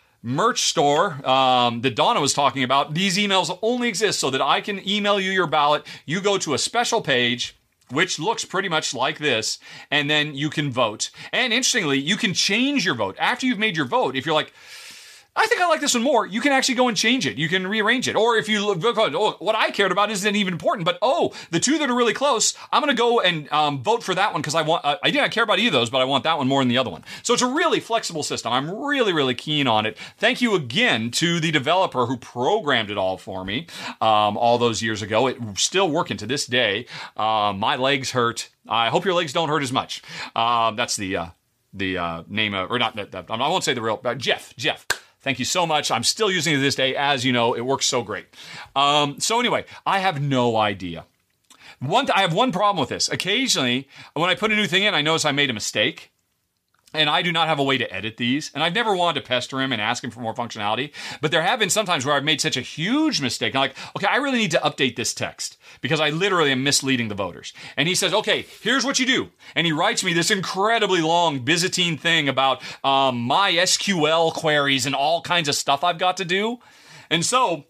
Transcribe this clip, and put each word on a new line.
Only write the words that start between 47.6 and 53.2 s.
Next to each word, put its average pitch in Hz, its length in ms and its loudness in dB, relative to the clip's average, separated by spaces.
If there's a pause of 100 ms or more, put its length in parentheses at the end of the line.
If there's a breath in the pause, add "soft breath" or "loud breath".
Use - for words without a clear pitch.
works 131 200 0
so 127 160 0
great. 95 260 -8 (500 loud breath)
Um, 143 420 2
so 233 220 0
anyway, 160 240 0 (200 loud breath)
I 185 140 2
have 185 220 2
no 127 340 2
idea. 95 480 0 (760 loud breath)
One 208 260 0
th-, - 100 0
I 190 60 4
have 180 120 2
one 240 200 2
problem 196 260 2
with 127 100 0
this. 90 200 -2
Occasionally, 165 800 0 (240 loud breath)